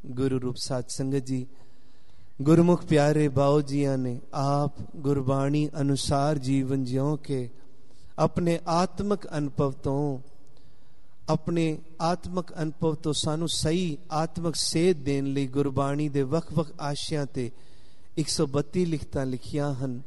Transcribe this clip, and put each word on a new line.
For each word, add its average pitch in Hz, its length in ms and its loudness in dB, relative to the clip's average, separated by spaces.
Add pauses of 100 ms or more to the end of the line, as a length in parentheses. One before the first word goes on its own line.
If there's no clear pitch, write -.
ਗੁਰੂ 131 360 0
ਰੂਪ 123 160 -4
ਸਾਧ 127 300 -4
ਸੰਗਤ 135 300 -2
ਜੀ, 127 300 -2 (920)
ਗੁਰਮੁਖ 165 440 8
ਪਿਆਰੇ 151 420 6
ਬਾਊ 139 340 6
ਜੀਆਂ 139 360 2
ਨੇ 127 220 -2 (140)
ਆਪ 143 640 0
ਗੁਰਬਾਣੀ 139 760 2 (120)
ਅਨੁਸਾਰ 139 560 2
ਜੀਵਨ 135 460 0
ਜਿਉ 131 320 0
ਕੇ 135 340 -4 (680)
ਆਪਣੇ 165 480 2
ਆਤਮਕ 190 720 0
ਅਨੁਭਵ 143 340 0
ਤੋਂ, 139 480 -2 (1120)
ਆਪਣੇ 160 480 2 (240)
ਆਤਮਕ 175 600 -2
ਅਨੁਭਵ 160 340 0
ਤੋਂ 151 180 -2
ਸਾਨੂੰ 156 360 0
ਸਹੀ 160 480 0 (140)
ਆਤਮਕ 160 440 -2
ਸੇਧ 170 420 2
ਦੇਣ 139 280 0
ਲਈ 139 220 0
ਗੁਰਬਾਣੀ 139 640 0
ਦੇ 139 140 2
ਵੱਖ-ਵੱਖ 151 480 0 (100)
ਆਸ਼ਿਆਂ 147 440 -2
ਤੇ 127 260 -4 (680)
ਇੱਕ 156 120 0
ਸੌ 156 180 0
ਬੱਤੀ 147 380 0
ਲਿਖਤਾਂ 151 400 -2
ਲਿਖੀਆਂ 143 480 -2
ਹਨ। 127 340 -4